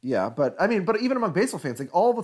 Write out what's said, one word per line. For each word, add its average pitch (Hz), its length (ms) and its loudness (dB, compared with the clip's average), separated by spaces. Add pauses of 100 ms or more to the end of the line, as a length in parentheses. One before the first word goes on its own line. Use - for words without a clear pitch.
Yeah, 104 300 0
but, 147 300 0
I 196 80 4
mean, 214 160 2
but 214 160 0
even 254 160 0
among 226 160 -2
baseball 220 260 0
fans, 123 220 -6
like, 135 120 -10
all 214 240 4
of - 20 -6
a 220 60 -6